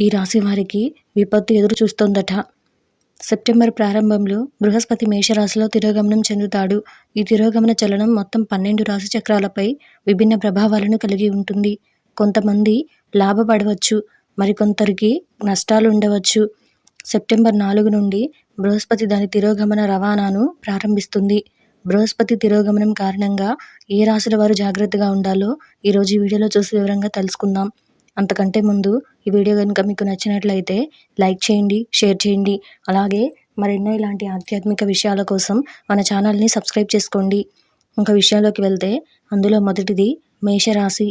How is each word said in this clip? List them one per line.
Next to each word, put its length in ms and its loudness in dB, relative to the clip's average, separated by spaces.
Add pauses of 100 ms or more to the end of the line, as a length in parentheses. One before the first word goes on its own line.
ఈ 80 2
రాశి 320 0
వారికి 420 -2 (300)
విపత్తు 420 2
ఎదురు 220 2
చూస్తోందట. 560 0 (880)
సెప్టెంబర్ 520 2
ప్రారంభంలో 680 0 (200)
బృహస్పతి 480 0
మేషరాశిలో 600 0
తిరోగమనం 540 0
చెందుతాడు. 580 -2 (380)
ఈ 80 0
తిరోగమన 500 2
చలనం 400 0
మొత్తం 300 -2
పన్నెండు 400 -2
రాశి 260 -6
చక్రాలపై 560 -2 (400)
విభిన్న 300 4
ప్రభావాలను 600 0
కలిగి 320 -2
ఉంటుంది. 420 -2 (440)
కొంతమంది 600 2 (380)
లాభపడవచ్చు, 840 0 (400)
మరికొందరికి 720 0 (340)
నష్టాలు 460 2
ఉండవచ్చు. 520 2 (640)
సెప్టెంబర్ 540 2
నాలుగు 320 2
నుండి 320 0 (360)
బృహస్పతి 480 -2
దాని 220 0
తిరోగమన 580 0
రవాణాను 580 0 (160)
ప్రారంభిస్తుంది. 800 -2 (440)
బృహస్పతి 520 0
తిరోగమనం 560 2
కారణంగా 580 -2 (400)
ఏ 140 0
రాశుల 320 2
వారు 180 2
జాగ్రత్తగా 560 -2
ఉండాలో 380 0 (360)
ఈరోజు 280 2
ఈ 60 4
వీడియోలో 300 0
చూసి 240 0
వివరంగా 360 0
తెలుసుకుందాం. 600 -2 (480)
అంతకంటే 440 0
ముందు 300 0 (300)
ఈ 100 -6
వీడియో 260 2
కనుక 240 0
మీకు 240 -2
నచ్చినట్లయితే 720 -2 (420)
లైక్ 240 0
చేయండి, 360 2 (140)
షేర్ 280 2
చేయండి. 340 0 (320)
అలాగే 360 0 (360)
మరెన్నో 360 -2
ఇలాంటి 320 -4
ఆధ్యాత్మిక 580 -4
విషయాల 380 0
కోసం 340 -2 (300)
మన 140 0
ఛానల్ని 480 0
సబ్స్క్రైబ్ 440 -2
చేసుకోండి. 480 0 (560)
ఇంకా 160 0
విషయంలోకి 500 2
వెళ్తే 300 -2 (400)
అందులో 280 2
మొదటిది 480 0 (360)
మేషరాశి. 680 0